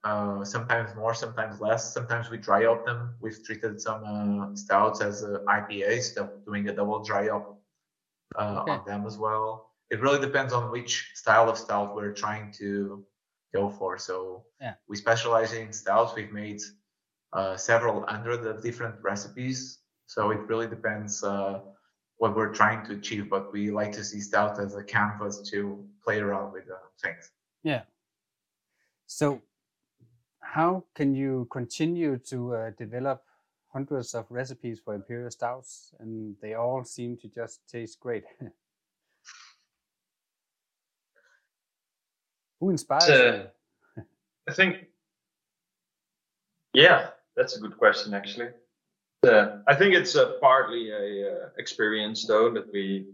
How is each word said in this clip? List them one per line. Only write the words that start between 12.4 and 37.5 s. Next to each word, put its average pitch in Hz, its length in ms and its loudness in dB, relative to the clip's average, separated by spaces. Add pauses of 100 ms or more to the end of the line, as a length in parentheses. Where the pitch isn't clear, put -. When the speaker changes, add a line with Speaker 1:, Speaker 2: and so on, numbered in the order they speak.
Speaker 1:
to 101 420 -4 (520)
go 101 160 2
for. 92 260 -6
So 92 480 -8 (160)
Speaker 2:
Yeah. 117 140 -10 (140)
Speaker 1:
we 104 80 -8
specialize 113 580 2
in 110 180 -10
stouts. 110 420 2
We've 104 180 -8
made, 104 280 -10 (720)
uh, 95 240 -2
several 117 500 2
hundred 113 380 -4
of 107 180 -6
different 117 400 -8
recipes. 127 560 -4 (460)
So 107 280 0
it 104 80 -2 (100)
really 113 160 -2
depends, 107 580 -6
uh, 98 380 -4 (560)
what 107 180 2
we're 110 160 0
trying 110 360 2
to 107 100 -8
achieve, 104 320 -8
but 98 240 -2
we 104 160 -2
like 104 220 -2
to 104 120 -10
see 104 160 -10
stout 104 380 0
as 101 160 -6
a 101 100 -10
canvas 104 560 -2 (100)
to 101 80 -4 (460)
play 107 160 0
around 98 320 -4
with, 92 160 -16
uh, 92 80 -14 (240)
things. - 320 -10 (300)
Speaker 2:
Yeah. 139 220 -4 (1200)
So 143 340 0 (1160)
how 180 280 2 (100)
can 139 200 2
you 131 320 -2 (120)
continue 160 600 -2 (120)
to, 123 240 -4
uh, 113 160 -4 (140)
develop 127 400 -4 (480)
hundreds 135 420 -6
of - 160 -8
recipes 123 480 -8
for 107 160 -10
imperial 120 360 -10
stouts, - 680 -10
and 110 420 -12
they 107 140 -10
all 123 300 -2
seem 120 380 -8
to 110 60 -18
just - 380 -14